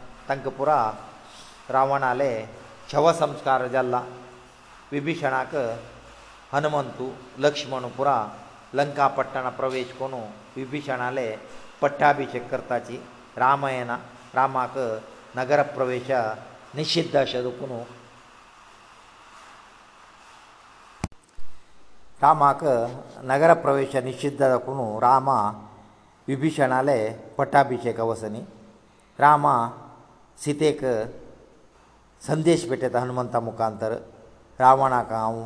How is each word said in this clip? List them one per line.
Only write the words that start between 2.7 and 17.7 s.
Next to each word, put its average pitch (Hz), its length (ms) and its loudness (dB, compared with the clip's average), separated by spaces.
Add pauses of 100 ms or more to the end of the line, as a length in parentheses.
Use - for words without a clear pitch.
शवसंस्कार 147 720 2
जाल्ला। 123 360 0 (880)
विभीषणाक 139 640 -4 (1000)
हनुमंतू 139 560 -2 (280)
लक्ष्मण 131 500 -2
पुरा 131 380 2 (480)
लंका 139 320 2
पट्टणा 131 420 -2
प्रवेश 127 440 -4
करून 131 280 -8 (360)
विभीषणाले 131 800 -4 (460)
पट्टाभिषेक 139 680 2
करताची। 123 540 -6 (320)
रामायणा 127 600 0 (380)
रामाक 127 680 0 (340)
नगर 135 260 2
प्रवेश 127 480 -2 (640)
निषिद्ध 156 420 -2
अशें 127 260 0
दुखून 123 280 -6 (4000)